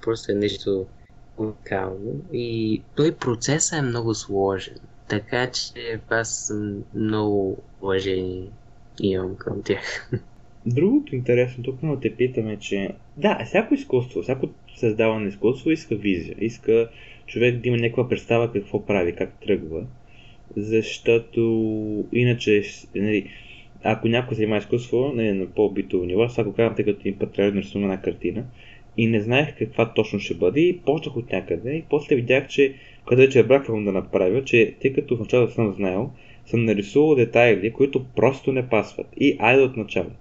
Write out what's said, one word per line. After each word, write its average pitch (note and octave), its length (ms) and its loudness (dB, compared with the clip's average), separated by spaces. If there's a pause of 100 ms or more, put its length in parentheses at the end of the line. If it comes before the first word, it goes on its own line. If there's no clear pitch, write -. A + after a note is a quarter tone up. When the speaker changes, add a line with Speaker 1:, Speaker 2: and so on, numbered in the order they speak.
Speaker 1:
просто A2+ 280 -2
е - 20 0
нещо G2 520 -2 (520)
уникално. G#2 840 -6 (100)
И A2+ 500 -2 (140)
той D#3+ 160 4
процесът C#3 680 -2
е D3 40 0
много A#2 320 -2
сложен, G2 640 -2 (300)
така B2 420 -2
че A#2 500 -8 (100)
аз A2+ 360 -2
съм G#2 360 -6 (120)
много G#2 680 0 (200)
уважение F#2 680 -2 (540)
имам F#2 340 0
към - 260 -6
тях. - 480 -6 (280)
<laughs> - 280 -14
Speaker 2:
Другото D3+ 480 2
интересно, B2 500 0
тук B2+ 180 -6
много D3 180 -2
те A2+ 160 -2
питаме, A2+ 400 -2
че G2 340 -4 (260)
да, D#3+ 280 0
всяко A3 300 0
изкуство, B2+ 480 -2
всяко B2+ 260 -4 (280)
създаване A2 480 2
на G2+ 40 -2
изкуство A#2 420 0
иска D#3+ 260 -2
визия, F#2+ 440 -2
иска A2+ 500 0 (360)
човек A#2+ 340 0
да A#2 80 -2
има A#2+ 80 2
някаква A#2+ 320 0
представа A#2 440 0
какво G#2 340 -4
прави, F2+ 280 2
как - 260 -8
тръгва, E2 440 -2 (720)
защото A2 840 0 (720)
иначе, A#2 500 2 (320)
нали, G2+ 360 0 (520)
ако A2 260 0
някой B2 260 0
се A2 60 -4
занимава G#2+ 200 0
с G2+ 40 -10
изкуство, B2 500 -2
нали, A2+ 180 0
на F#2+ 140 -2
по-битово G2 580 0
ниво, F#2+ 240 2
сега A#2+ 160 -2
го G2+ 100 -6
казвам, A2+ 200 2
тъй G#2 100 -2
като G2+ 160 -2
един G2+ 180 -4
път G2 140 -4
трябва G2+ 180 2
да G2+ 40 -2
нарисувам G2+ 360 -2
една F#2 120 -4
картина F2+ 420 -4 (520)
и A2+ 100 2
не A2+ 140 2
знаех B2 380 0
каква A#2 340 -2
точно G#2+ 260 0
ще G2 160 -6
бъде F2+ 260 2
и F3+ 180 2
почнах D3+ 380 -2
от A#2+ 160 -6
някъде F#2 380 -4
и D#3+ 200 -6
после D3 260 0
видях, B2+ 320 2
че C3+ 260 2 (300)
когато B2 160 4
вече C3 180 8
разбрах C3+ 220 6
какво A2+ 200 -4
да G2+ 120 0
направя, F#2+ 520 0
че A2+ 360 4
тъй C3+ 120 0
като C3+ 240 -2
в A2+ 40 -6
началото A2+ 340 2
съм G#2+ 200 0
знаел, F#2+ 360 -2 (360)
съм A#2+ 180 0
нарисувал A2+ 500 4
детайли, A2+ 580 4
които C3+ 320 2
просто - 480 0
не B2+ 160 -2
пасват. - 380 0 (100)
И C3+ 240 2
айде B2+ 220 6
от B2+ 140 2
начало. F#2+ 340 -4 (100)